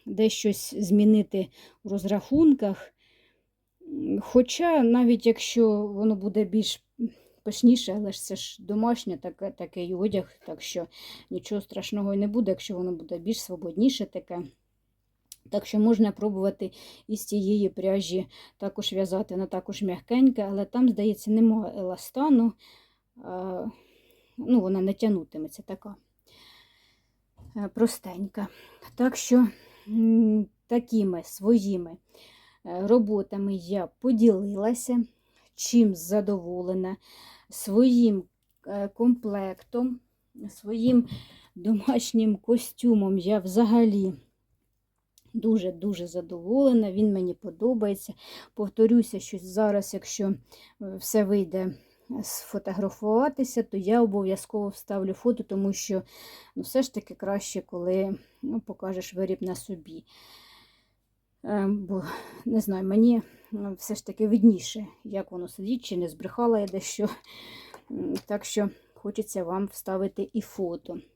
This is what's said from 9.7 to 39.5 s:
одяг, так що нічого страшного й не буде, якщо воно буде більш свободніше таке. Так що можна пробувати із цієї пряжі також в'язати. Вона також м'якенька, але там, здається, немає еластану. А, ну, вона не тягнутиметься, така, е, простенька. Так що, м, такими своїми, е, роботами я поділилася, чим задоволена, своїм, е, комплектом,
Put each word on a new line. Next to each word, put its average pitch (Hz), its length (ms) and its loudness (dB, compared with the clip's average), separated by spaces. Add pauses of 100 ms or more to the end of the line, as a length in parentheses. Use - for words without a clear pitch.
одяг, 190 380 -2 (140)
так 160 160 -14
що 170 260 -8 (420)
нічого 196 320 -8
страшного 202 520 -6
й 202 40 -2
не 202 100 0
буде, 208 240 0
якщо 185 240 -6
воно 185 160 -4
буде 170 260 -10
більш 196 240 -6
свободніше 190 640 -2
таке. 175 380 -10 (1080)
Так 202 160 -4
що 214 140 -2
можна 214 320 6
пробувати 196 600 -4 (360)
із 214 180 -6
цієї 202 440 0
пряжі 190 580 -2 (300)
також - 360 -8
в'язати. 190 400 -2
Вона 190 120 -4
також 190 360 -8
м'якенька, 233 600 2
але 196 240 -4
там, 247 240 2
здається, 208 420 0
немає 220 480 2
еластану. 233 760 2 (720)
А, 185 420 -8 (720)
ну, 240 240 4
вона 190 200 0
не 190 120 0
тягнутиметься, 165 720 -2
така, 196 320 -14 (1600)
е, 202 160 -6
простенька. 202 720 -2 (480)
Так 247 200 2
що, 247 320 6 (400)
м, 220 580 4 (220)
такими 214 560 0
своїми, 190 720 0 (680)
е, 180 220 -4
роботами 202 680 2
я 180 320 -4 (120)
поділилася, 226 1040 2 (520)
чим 220 400 4
задоволена, 185 1000 -4 (520)
своїм, 226 760 4 (440)
е, 202 200 -6
комплектом, 233 1120 -2 (500)